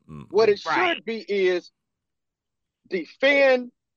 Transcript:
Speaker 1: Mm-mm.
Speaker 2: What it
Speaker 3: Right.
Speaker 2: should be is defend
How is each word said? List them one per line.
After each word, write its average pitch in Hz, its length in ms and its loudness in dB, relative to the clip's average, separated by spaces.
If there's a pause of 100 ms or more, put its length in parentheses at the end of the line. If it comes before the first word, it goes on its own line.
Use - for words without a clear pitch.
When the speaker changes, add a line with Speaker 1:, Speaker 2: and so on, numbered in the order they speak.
Speaker 1:
Mm-mm. - 220 -18
Speaker 2:
What 220 200 4
it 202 160 0
Speaker 3:
Right. 339 300 -2
Speaker 2:
should - 100 -16
be 226 220 -8
is 185 440 -2 (1160)
defend 262 840 0 (240)